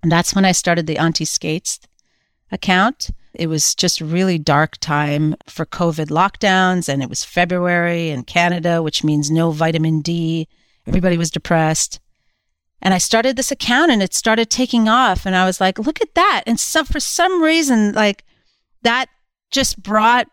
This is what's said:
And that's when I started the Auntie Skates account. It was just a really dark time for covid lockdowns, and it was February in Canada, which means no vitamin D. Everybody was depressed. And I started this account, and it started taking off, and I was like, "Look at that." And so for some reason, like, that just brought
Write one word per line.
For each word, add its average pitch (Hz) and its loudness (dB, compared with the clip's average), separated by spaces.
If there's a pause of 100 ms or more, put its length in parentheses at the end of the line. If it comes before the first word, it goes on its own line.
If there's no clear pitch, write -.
And 165 2
that's - 0
when 196 2
I 185 4
started 170 0
the 160 -4
Auntie 160 0
Skates - -6 (720)
account. 190 0 (240)
It 170 -6
was 156 -2
just - -2
a 160 -8
really 175 0
dark 151 0
time 151 -2 (120)
for - -8
covid 160 -4
lockdowns, 185 0
and 139 -2
it 127 -6
was - -8
February 175 -2
in 131 -6
Canada, 170 0
which 156 -4
means 147 0
no 160 2
vitamin 160 0
D. 165 -4 (400)
Everybody 180 0
was 165 -4
depressed. 160 -2 (840)
And 190 2
I 180 0
started 226 0
this 254 -4
account, 285 2
and 226 4
it 190 -2
started 220 0
taking 240 2
off, 226 2
and 190 -2
I 185 4
was 185 0
like, 190 0
"Look 262 -2
at 427 -4
that." 339 2
And 226 0
so - 0
for 294 -2
some 359 0
reason, 277 2
like, 208 0 (580)
that 240 0 (440)
just 262 -2
brought 214 2